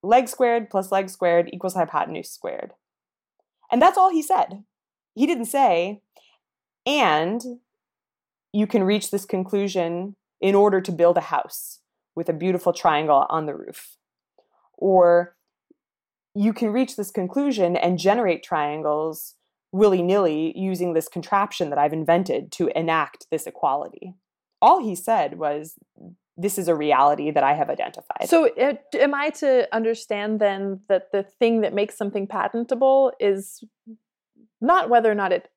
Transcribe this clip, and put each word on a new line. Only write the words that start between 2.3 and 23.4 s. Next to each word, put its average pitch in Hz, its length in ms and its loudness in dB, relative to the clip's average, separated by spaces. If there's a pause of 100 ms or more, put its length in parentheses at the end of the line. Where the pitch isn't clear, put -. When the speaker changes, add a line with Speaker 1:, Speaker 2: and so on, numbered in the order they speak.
Speaker 1:
squared." - 440 -12 (960)
And 240 100 2
that's 359 180 6
all 381 120 6
he 330 120 0
said. 208 420 -2 (500)
He 220 120 0
didn't 240 200 -2
say, 208 560 2 (840)
"And 175 560 0 (1120)
you 208 140 0
can 214 160 2
reach 190 280 0
this 202 140 -4
conclusion 185 920 -4 (240)
in 196 140 2
order 196 260 6
to 185 100 -10
build 170 260 4
a 170 160 -2
house - 480 -8 (360)
with 165 120 -6
a 170 40 -2
beautiful 175 400 -2
triangle 151 580 2
on 156 160 -2
the 143 80 -8
roof." - 420 -16 (800)
Or, 175 600 4 (1000)
"You 208 180 0
can 214 200 -4
reach 254 240 -2
this 202 160 -8
conclusion 196 640 0
and 175 220 0
generate 196 440 0
triangles 151 960 -4 (360)
willy-nilly 185 840 2
using 180 360 -4
this 160 140 -2
contraption 190 640 -4
that 143 80 -2
I've 147 140 2
invented 160 600 -2
to - 240 -2
enact 160 540 -4
this 160 160 -6